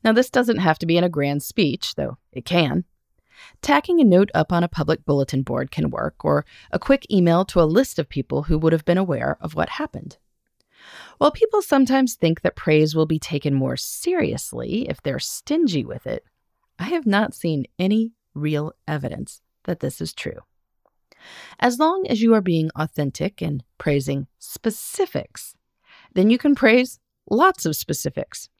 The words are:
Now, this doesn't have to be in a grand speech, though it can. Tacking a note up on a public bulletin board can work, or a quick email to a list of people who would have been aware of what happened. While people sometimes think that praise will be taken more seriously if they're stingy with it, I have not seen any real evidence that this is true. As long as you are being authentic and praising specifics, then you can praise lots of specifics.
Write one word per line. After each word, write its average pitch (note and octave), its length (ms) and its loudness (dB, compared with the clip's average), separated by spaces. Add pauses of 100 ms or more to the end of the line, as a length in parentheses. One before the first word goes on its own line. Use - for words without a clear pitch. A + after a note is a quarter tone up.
Now, A3 120 4
this B3+ 160 4
doesn't A#3+ 300 0
have E3 200 2
to E3+ 60 -6
be E3 100 2
in F3 80 4
a F3 60 2
grand C#3+ 340 -2
speech, - 520 -2
though - 240 -6 (120)
it B2 140 -14
can. E3+ 400 0 (760)
Tacking D4 380 2
a C#4 60 6
note G3 280 6
up D#3+ 200 0
on E3+ 100 2
a E3+ 60 -2
public D#3 340 -2
bulletin C#3 400 0
board C3 260 -6
can D3+ 200 -4
work, - 340 -8
or D3 220 0 (260)
a F3+ 80 -2
quick - 320 0
email F3 320 4
to F3+ 180 0
a - 20 6
list F3 360 2
of D3 80 -4
people C#3 360 -6
who D#3 140 0
would D#3+ 140 2
have D#3+ 140 -2
been F3 120 2
aware D3 440 -2
of D#3 140 -10
what D#3+ 140 -2
happened. - 480 -12 (1000)
While D4+ 140 4
people G#4+ 300 2
sometimes C4+ 540 2
think E3 260 0
that - 140 0
praise D#3 400 2
will D#3 100 2
be D#3 140 -2
taken D3+ 340 -4
more C3 220 -2
seriously - 1120 -4
if - 140 -8
they're B2+ 180 -4
stingy B3+ 640 -2
with - 240 -10
it, - 180 -6 (540)
I F3 60 -6
have D#4 200 -4
not G#3 280 2
seen D#3 320 -2 (120)
any A3 360 0 (200)
real D3+ 400 -4 (140)
evidence - 540 -8 (220)
that E3 180 -6
this - 180 -6
is D#3+ 140 -8
true. - 260 -12 (1200)
As A#3+ 180 0
long E4+ 300 2
as A3 140 0
you A3+ 140 6
are G#3+ 60 4
being D#3+ 320 0
authentic D#3 680 -4
and D3 240 -6 (120)
praising C#3 500 -2 (120)
specifics, - 1160 -8 (560)
then F#3+ 160 4
you A#3+ 80 6
can C#4+ 180 4
praise B3 460 4 (280)
lots E4 360 2
of D#3 100 0
specifics. - 760 -8 (100)